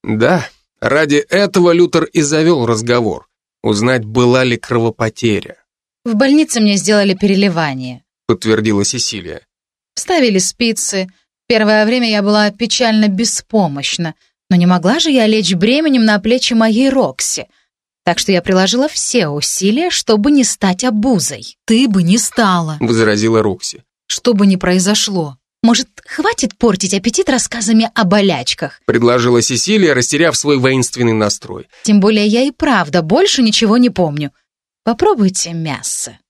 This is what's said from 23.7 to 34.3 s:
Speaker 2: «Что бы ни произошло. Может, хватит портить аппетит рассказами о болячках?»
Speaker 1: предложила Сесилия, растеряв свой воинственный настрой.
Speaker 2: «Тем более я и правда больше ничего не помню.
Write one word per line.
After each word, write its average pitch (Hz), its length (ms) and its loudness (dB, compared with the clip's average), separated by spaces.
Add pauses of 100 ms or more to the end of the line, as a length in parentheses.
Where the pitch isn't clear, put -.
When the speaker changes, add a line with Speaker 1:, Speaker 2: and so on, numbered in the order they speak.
Speaker 2:
«Что - 280 -2
бы 202 120 2
ни 190 100 4
произошло. 185 840 -2 (240)
Может, 233 260 2 (180)
хватит 339 500 -4
портить 196 380 0
аппетит 240 360 -2
рассказами 226 640 0
о 233 100 0
болячках?» 175 800 -2
Speaker 1:
предложила 120 560 2
Сесилия, 156 540 0
растеряв 147 420 0
свой 143 220 0
воинственный 123 560 0
настрой. 104 520 -4 (160)
Speaker 2:
«Тем 208 160 4
более 208 280 2
я 226 160 2
и 285 80 0
правда 185 500 -2
больше 262 420 0
ничего 220 360 2
не 247 100 4
помню. 151 440 -2 (520)